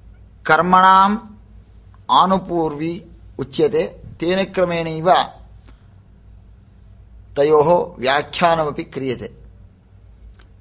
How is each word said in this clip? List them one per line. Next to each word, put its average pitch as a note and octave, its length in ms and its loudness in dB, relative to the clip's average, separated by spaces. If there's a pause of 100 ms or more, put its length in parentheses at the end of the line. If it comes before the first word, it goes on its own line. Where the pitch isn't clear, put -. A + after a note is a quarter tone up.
(460)
कर्मणाम् F#3 720 4 (920)
आनुपूर्वी E3+ 960 -2 (320)
उच्यते, D3 460 -2 (360)
तेन F#3 240 -2
क्रमेणैव E3+ 680 -2 (2250)
तयोः D3+ 640 2
व्याख्यानमपि D3 840 -2
क्रियते। C3 400 -8 (1400)